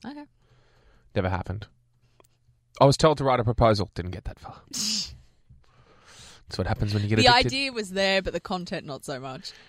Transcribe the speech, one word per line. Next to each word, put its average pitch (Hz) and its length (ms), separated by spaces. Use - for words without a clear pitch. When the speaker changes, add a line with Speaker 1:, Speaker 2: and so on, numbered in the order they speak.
Speaker 1:
Okay. 294 200
Speaker 2:
Never 92 140
happened. 92 380
I 135 60
was 139 100
told 156 220
to 139 60
write 127 160
a 113 40
proposal. 110 500
Didn't 90 180
get 87 120
that - 160
far. - 220
Speaker 1:
<laughs> - 80
Speaker 2:
That's - 1900
what 95 80
happens 107 260
when 104 100
you 104 60
get 110 80
Speaker 1:
The - 100
Speaker 2:
addicted. 240 200
Speaker 1:
idea 269 260
was 214 180
there, 190 320
but 185 100
the 170 80
content 180 460
not 139 180
so 139 140
much. 135 340